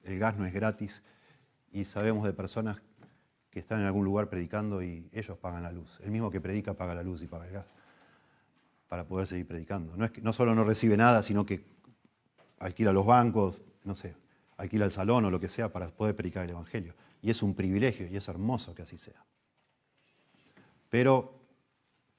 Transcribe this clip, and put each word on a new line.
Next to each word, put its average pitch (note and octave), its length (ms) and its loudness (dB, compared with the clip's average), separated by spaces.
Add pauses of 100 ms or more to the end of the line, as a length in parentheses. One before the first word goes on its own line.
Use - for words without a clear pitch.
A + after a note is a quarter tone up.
el F#2+ 140 -8
gas G#2+ 200 0
no G2+ 80 -4
es F2+ 80 -4
gratis, G#2 500 -4 (680)
y G2 140 -6
sabemos G#2+ 400 -2
de G2 80 0
personas G#2+ 480 -6 (680)
que - 80 -12
están A2 220 -4
en G2 40 0
algún G2 200 2
lugar G#2 240 0
predicando G2 520 -4
y E2+ 300 -10
ellos - 260 -10
pagan F2 260 -8
la E2+ 80 -10
luz. F2 320 -14
El G2+ 80 -6
mismo G#2+ 200 -2
que F2+ 100 -4
predica G2+ 320 -4
paga F2 220 -6
la F2 80 -8
luz F#2 180 -8
y E2 60 -10
paga E2+ 180 -14
el F#2 80 -14
gas G2 120 -12 (1200)
para F2 180 -8
poder F#2 220 -2
seguir F2+ 180 -6
predicando. E2+ 500 -8
No A2 100 -2
es A2 60 -2
que, - 100 -16
no A2 120 0
solo A2+ 220 4
no A2 80 6
recibe G#2+ 340 4
nada, A#2 240 8
sino G#2 240 0
que G2 200 -4 (920)
alquila G2+ 340 2
los G2 120 6
bancos, A2 560 6 (220)
no G2+ 120 -8
sé, - 200 -14 (400)
alquila G2+ 300 0
el F#2 60 2
salón G#2+ 340 4
o F#2+ 40 4
lo F#2 100 2
que F2 100 -4
sea A2+ 220 -4
para F2 200 -8
poder G#2+ 240 0
predicar F2+ 300 -6
el F2 60 -8
evangelio. E2+ 440 -10 (260)
Y G#2 80 -2
es A2+ 140 -2
un G2+ 100 0
privilegio G2 540 0
y F#2 80 -8
es G2 140 -8
hermoso F#2+ 440 -4
que F2+ 100 -16
así F2 140 -16
sea. - 280 -20 (1600)
Pero B2+ 480 4 (800)